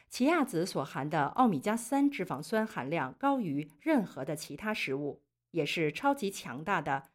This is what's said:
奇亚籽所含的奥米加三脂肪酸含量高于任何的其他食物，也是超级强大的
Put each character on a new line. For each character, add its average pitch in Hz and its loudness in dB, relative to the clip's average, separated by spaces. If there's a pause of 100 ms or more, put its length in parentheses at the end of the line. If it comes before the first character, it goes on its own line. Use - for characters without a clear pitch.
奇 - -2
亚 302 6
籽 170 0
所 160 -2
含 151 -4
的 151 2
奥 254 4
米 151 2
加 208 0
三 277 2
脂 202 -4
肪 139 -6
酸 220 0
含 135 -6
量 139 -2
高 277 0
于 147 -2 (120)
任 294 4
何 135 -8
的 147 -4
其 - -12
他 214 -4
食 139 -2
物， 143 -6 (300)
也 - 0
是 151 0
超 277 2
级 196 -2
强 143 -10
大 185 0
的 139 -2